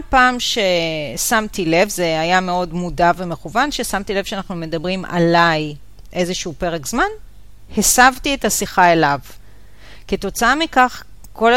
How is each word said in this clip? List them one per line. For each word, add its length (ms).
פעם 320
ששמתי 1200
לב, 240
זה 320
היה 200
מאוד 340
מודע 420
ומכוון, 560
ששמתי 420
לב 100
שאנחנו 300
מדברים 500
עליי 680
איזשהו 460
פרק 280
זמן, 220
הסבתי 580
את 100
השיחה 480
אליו. 260
כתוצאה 460
מכך, 500
כל, 240